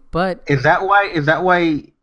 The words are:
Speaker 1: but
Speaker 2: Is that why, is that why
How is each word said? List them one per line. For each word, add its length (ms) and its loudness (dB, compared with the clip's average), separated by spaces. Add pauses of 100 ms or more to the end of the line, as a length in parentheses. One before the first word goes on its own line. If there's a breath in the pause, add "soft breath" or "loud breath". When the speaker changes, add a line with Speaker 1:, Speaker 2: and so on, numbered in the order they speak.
(100)
Speaker 1:
but 360 -4
Speaker 2:
Is 180 0
that 220 2
why, 200 2
is 180 -4
that 180 0
why 420 0 (180)